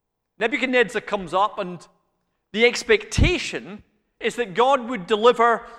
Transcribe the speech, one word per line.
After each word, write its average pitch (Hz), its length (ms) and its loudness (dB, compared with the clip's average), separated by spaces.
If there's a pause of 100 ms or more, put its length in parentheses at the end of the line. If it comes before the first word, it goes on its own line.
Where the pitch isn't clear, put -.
(380)
Nebuchadnezzar 233 600 0
comes 190 320 -6
up, 202 260 0
and 180 280 -10 (680)
the 220 120 2
expectation 208 1160 0 (360)
is - 180 -4
that 214 180 -6
God 247 340 2
would 214 180 -8
deliver 233 600 2 (120)